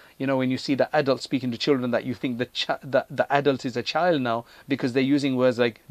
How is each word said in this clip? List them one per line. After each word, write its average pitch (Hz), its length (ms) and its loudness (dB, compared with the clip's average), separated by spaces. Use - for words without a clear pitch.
you 135 80 -4
know, 135 100 2
when 131 140 0
you 127 80 -2
see 143 160 -2
the 127 220 2
adult 135 260 0
speaking 127 300 -4
to 113 60 -6
children, 127 340 0
that 117 120 0
you 127 100 -4
think 123 240 -6
the 123 80 -2
chi-, - 360 -6
that 131 260 0
the 127 240 -2
adult 139 320 2
is 123 120 -6
a 120 60 -2
child 165 400 0
now 117 220 -2
because 131 280 -2
they're 135 80 4
using 135 340 2
words 127 200 4
like 120 340 0